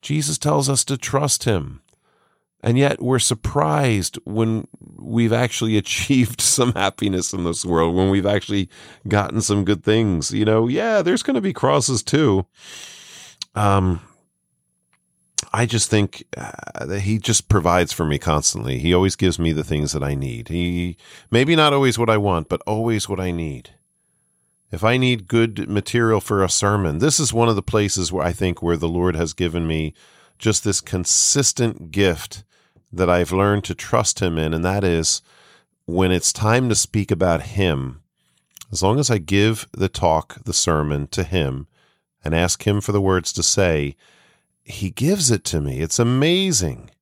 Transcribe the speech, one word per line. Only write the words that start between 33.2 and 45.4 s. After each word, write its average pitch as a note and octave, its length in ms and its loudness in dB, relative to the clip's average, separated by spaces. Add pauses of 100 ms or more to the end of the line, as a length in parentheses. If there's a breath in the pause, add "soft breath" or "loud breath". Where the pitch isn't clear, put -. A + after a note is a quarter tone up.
learned G2+ 340 2
to F2 100 -6
trust - 440 -2
him E2+ 180 0
in, D#2 160 0
and E2 120 -2
that G2 180 0
is E2 380 0 (640 soft breath)
when F2+ 260 2
it's F2+ 220 0
time A#2 360 2
to G#2+ 60 4
speak - 360 -2
about E2+ 320 2
him, C#2+ 580 -2 (680)
as G2+ 120 -4
long A2 160 2
as C#3+ 100 0
I A2 100 2
give G2+ 520 2
the F#2 180 -2
talk, - 540 -2
the F2 100 -6
sermon D2+ 540 0
to - 160 -4
him C#2+ 440 -2 (560)
and D#2 120 -2
ask F2+ 320 0
him G#2 140 0
for - 100 -4
the G2+ 100 2
words F#2 320 0
to F2 100 -4
say, D#2 520 0 (720 soft breath)
he F#2+ 220 -8
gives D3+ 420 0
it G2 140 0